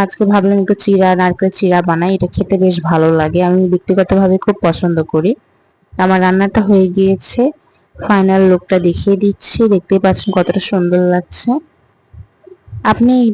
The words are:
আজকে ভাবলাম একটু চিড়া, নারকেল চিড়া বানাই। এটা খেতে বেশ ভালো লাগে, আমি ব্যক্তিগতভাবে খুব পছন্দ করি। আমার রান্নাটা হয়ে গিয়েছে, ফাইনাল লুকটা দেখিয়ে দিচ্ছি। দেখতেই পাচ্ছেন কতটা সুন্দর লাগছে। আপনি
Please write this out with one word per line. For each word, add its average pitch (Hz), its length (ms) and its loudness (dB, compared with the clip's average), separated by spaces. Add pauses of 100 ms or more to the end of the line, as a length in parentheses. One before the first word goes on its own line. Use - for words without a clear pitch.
আজকে - 200 -4
ভাবলাম 202 360 2
একটু 190 220 0
চিড়া, 190 320 2
নারকেল 180 440 0
চিড়া 180 240 0
বানাই। 175 320 -2
এটা 180 200 -2
খেতে 196 240 -4
বেশ 180 180 2 (140)
ভালো 160 260 2
লাগে, 160 320 0
আমি 185 120 2 (120)
ব্যক্তিগতভাবে 190 680 0
খুব 202 240 -2
পছন্দ 170 340 -2 (160)
করি। 160 200 0 (600)
আমার 185 280 0
রান্নাটা 190 420 0
হয়ে 190 260 2
গিয়েছে, 190 540 -2 (540)
ফাইনাল 190 520 2
লুকটা 185 300 0
দেখিয়ে 180 380 -2
দিচ্ছি। 202 520 -2
দেখতেই 190 360 0
পাচ্ছেন 190 280 -2
কতটা 180 280 -2 (100)
সুন্দর 180 300 0 (100)
লাগছে। 180 400 -4 (1300)
আপনি 233 300 2 (200)